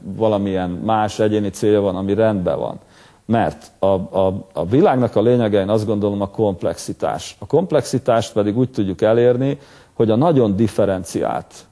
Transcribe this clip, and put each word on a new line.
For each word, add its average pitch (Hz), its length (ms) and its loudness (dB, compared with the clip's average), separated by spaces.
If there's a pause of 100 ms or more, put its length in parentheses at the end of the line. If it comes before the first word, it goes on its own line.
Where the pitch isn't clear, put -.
(160)
valamilyen 98 540 0
más 107 500 -2
egyéni 107 300 0
célja 104 320 2
van, 98 140 0
ami 98 180 -2
rendben 101 460 0
van. - 200 -8 (460)
Mert 104 540 -2
a, 95 60 0
a, 95 680 0
a 80 120 -4
világnak 127 500 2
a 127 60 2
lényege, 113 400 2
én 95 80 -2
azt 107 160 0
gondolom, 101 360 -2
a 98 60 -2
komplexitás. - 1120 -4
A - 60 -14
komplexitást 135 880 0
pedig 104 240 0
úgy 127 120 0
tudjuk 95 320 -4
elérni, 123 560 2 (360)
hogy 113 160 2
a 110 60 2
nagyon 127 400 4
differenciált 95 1000 -2 (180)